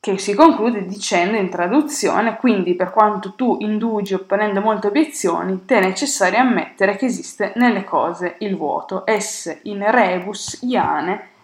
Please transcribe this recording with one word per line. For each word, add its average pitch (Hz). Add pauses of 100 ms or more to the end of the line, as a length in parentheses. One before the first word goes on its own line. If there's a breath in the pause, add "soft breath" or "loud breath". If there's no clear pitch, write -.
che 196
si 202
conclude 233
dicendo 190
in 190
traduzione: 220
"Quindi, 190
per 180
quanto 202
tu 240
indugi 214
opponendo 196
molte 208
obiezioni, 190
te 247
è -
necessario 190
ammettere 202
che 262
esiste 190
nelle 226
cose 170
il 196
vuoto. 160
Esse -
in 202
rebus 196
iane 180 (160)